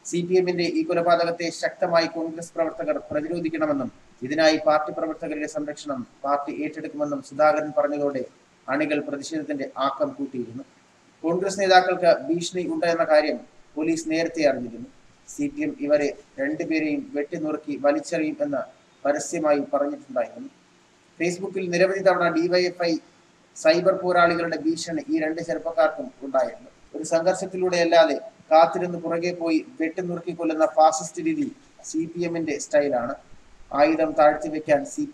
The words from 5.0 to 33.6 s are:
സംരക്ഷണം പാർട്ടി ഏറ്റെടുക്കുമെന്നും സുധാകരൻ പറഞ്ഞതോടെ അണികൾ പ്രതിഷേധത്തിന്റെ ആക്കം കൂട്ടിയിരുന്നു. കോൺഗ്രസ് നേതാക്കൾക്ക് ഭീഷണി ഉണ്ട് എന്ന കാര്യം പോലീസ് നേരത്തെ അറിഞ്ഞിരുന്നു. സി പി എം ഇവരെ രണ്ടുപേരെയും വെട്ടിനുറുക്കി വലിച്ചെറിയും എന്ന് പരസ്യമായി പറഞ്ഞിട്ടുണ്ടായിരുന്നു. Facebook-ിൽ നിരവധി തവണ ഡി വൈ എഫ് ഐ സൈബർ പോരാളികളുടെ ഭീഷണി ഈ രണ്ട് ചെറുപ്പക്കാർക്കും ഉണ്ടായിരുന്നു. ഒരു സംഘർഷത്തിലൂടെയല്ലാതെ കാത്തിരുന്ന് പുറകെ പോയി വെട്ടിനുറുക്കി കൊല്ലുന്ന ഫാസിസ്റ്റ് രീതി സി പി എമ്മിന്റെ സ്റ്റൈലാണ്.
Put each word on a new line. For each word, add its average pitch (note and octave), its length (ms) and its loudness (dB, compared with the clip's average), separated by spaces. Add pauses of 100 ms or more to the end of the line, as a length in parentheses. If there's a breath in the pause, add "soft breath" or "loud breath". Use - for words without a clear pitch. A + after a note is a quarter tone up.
സംരക്ഷണം D3 600 -8 (180)
പാർട്ടി C#3+ 400 -2
ഏറ്റെടുക്കുമെന്നും D3 580 -6
സുധാകരൻ D3+ 560 2
പറഞ്ഞതോടെ C#3+ 460 -2 (440)
അണികൾ D3+ 320 0
പ്രതിഷേധത്തിന്റെ C#3+ 800 -6
ആക്കം C3+ 300 0 (100)
കൂട്ടിയിരുന്നു. B2 460 -8 (580)
കോൺഗ്രസ് F#3 380 -2
നേതാക്കൾക്ക് F#3 600 6
ഭീഷണി E3+ 420 -2
ഉണ്ട് D#3+ 240 -2
എന്ന E3+ 180 2
കാര്യം D3+ 500 2 (220)
പോലീസ് D#3+ 340 -2
നേരത്തെ E3 380 2
അറിഞ്ഞിരുന്നു. B2 380 -4 (420)
സി C#3+ 280 -6
പി D3 60 -6
എം C#3+ 180 -4
ഇവരെ C#3+ 340 2 (260)
രണ്ടുപേരെയും D3+ 760 -2
വെട്ടിനുറുക്കി D3 640 -6
വലിച്ചെറിയും D3+ 600 0
എന്ന് C#3+ 180 -2 (460)
പരസ്യമായി D3 580 0 (120)
പറഞ്ഞിട്ടുണ്ടായിരുന്നു. C#3+ 760 -4 (720)
Facebook-ിൽ F3+ 480 -4
നിരവധി F#3+ 320 2
തവണ F3 260 4
ഡി E3 200 0
വൈ F3+ 160 2
എഫ് F3 200 -2
ഐ E3 120 0 (600)
സൈബർ F3 360 4
പോരാളികളുടെ E3+ 640 2
ഭീഷണി D#3+ 520 -2
ഈ D#3+ 120 0
രണ്ട് D#3+ 220 -4
ചെറുപ്പക്കാർക്കും D3+ 680 0 (120)
ഉണ്ടായിരുന്നു. C3 480 -2 (240)
ഒരു D#3 100 -6
സംഘർഷത്തിലൂടെയല്ലാതെ E3+ 1160 2 (320)
കാത്തിരുന്ന് E3+ 460 6
പുറകെ E3+ 340 -2
പോയി E3 340 0 (140)
വെട്ടിനുറുക്കി E3+ 520 -4
കൊല്ലുന്ന D#3+ 340 2
ഫാസിസ്റ്റ് D#3+ 560 2
രീതി D3+ 340 -2 (280)
സി E3 320 -6
പി F3 40 -6
എമ്മിന്റെ E3 380 -2
സ്റ്റൈലാണ്. C3 560 0 (600)